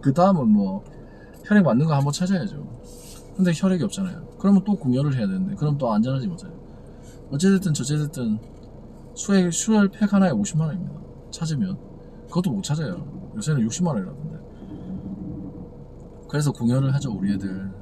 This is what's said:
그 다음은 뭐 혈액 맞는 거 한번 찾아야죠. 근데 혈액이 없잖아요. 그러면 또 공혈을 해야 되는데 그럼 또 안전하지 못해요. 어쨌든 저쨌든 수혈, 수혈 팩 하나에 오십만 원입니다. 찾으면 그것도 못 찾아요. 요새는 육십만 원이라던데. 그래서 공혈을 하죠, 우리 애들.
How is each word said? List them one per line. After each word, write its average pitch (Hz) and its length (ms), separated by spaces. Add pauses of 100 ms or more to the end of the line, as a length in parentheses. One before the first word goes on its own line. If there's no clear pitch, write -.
그 139 100
다음은 170 360
뭐 101 360 (640)
혈액 208 180
맞는 131 220
거 156 80
한번 139 180
찾아야죠. 175 540 (680)
근데 180 200
혈액이 185 300
없잖아요. - 540
그러면 196 280
또 208 100
공혈을 135 400
해야 110 100
되는데 95 280
그럼 147 240
또 117 140
안전하지 127 340
못해요. 170 240 (800)
어쨌든 185 420
저쨌든 135 640 (760)
수혈, 185 380
수혈 208 360
팩 202 240
하나에 196 180
오십만 156 380
원입니다. - 260 (360)
찾으면 135 480 (500)
그것도 180 220
못 98 120
찾아요. 143 560 (180)
요새는 131 260
육십만 143 320
원이라던데. - 440 (1900)
그래서 147 240
공혈을 131 420
하죠, 135 180
우리 98 200
애들. 95 380 (120)